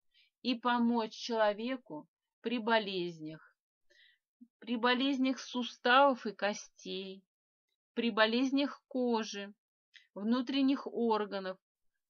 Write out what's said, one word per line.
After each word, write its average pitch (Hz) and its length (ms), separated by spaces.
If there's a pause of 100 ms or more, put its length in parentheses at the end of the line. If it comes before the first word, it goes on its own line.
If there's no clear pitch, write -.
(420)
и 247 140
помочь 240 580
человеку 220 960 (320)
при 233 160
болезнях, 180 1000 (1000)
при 226 180
болезнях 254 640
суставов 247 840
и 208 60
костей, 190 920 (680)
при 233 160
болезнях 247 760
кожи, 214 680 (640)
внутренних 262 720
органов 208 720 (500)